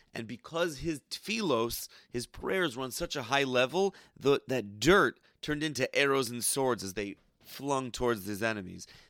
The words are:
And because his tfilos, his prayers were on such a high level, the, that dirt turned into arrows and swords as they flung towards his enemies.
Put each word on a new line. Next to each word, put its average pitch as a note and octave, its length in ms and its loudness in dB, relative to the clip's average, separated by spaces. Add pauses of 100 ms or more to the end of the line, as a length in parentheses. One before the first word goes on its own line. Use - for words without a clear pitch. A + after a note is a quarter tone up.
(140)
And A2+ 140 -10
because D#3 520 -4
his D#3 200 -4 (100)
tfilos, C#3+ 800 -2 (240)
his A#2+ 140 -4
prayers F3+ 500 -2
were C3 80 -6
on B2+ 80 -6
such - 240 -6
a C3+ 80 -6
high C#3 220 2
level, C3 500 2 (240)
the, C#3 280 4
that G#2+ 320 -4
dirt D3+ 400 6 (220)
turned D3+ 220 -4
into C3 320 -2
arrows C3+ 340 4
and A#2+ 140 -8
swords B2 400 0
as F#2+ 100 -6
they G2+ 220 -6 (280)
flung C3+ 460 -4
towards A2+ 360 0
his G2+ 180 -4
enemies. F#2 420 -4 (240)